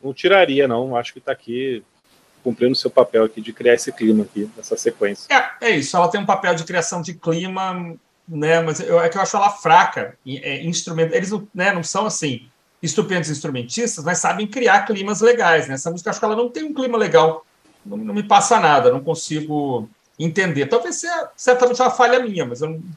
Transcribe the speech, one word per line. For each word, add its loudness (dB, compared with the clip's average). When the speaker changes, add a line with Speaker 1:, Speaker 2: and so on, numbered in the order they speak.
Speaker 1:
não -6
tiraria, 4
não. -2
Acho -4
que -20
tá -8
aqui -6
cumprindo 0
seu -2
papel 4
aqui -6
de -12
criar 4
esse 0
clima 2
aqui, -8
essa -6
sequência. -4
Speaker 2:
É, 0
é 0
isso. -2
Ela 4
tem -4
um -6
papel 0
de -8
criação -4
de -10
clima, -6
né? 0
Mas -4
eu, 2
é 2
que -6
eu 0
acho -2
ela 4
fraca. 2
E, -10
é, -8
instrumento, -2
eles -2
não, -6
né, 0
não -4
são, -2
assim, -6
estupendos -2
instrumentistas, -6
mas 0
sabem -2
criar 4
climas -4
legais, 4
né? -6
Essa -6
música, -6
acho -6
que -2
ela 0
não -2
tem -8
um -8
clima -2
legal. 2
Não, -10
não -6
me -2
passa 4
nada, 6
não 0
consigo -4
entender. 0
Talvez -2
seja -6
certamente 2
uma 4
falha 4
minha, -4
mas -8
eu -4
não -10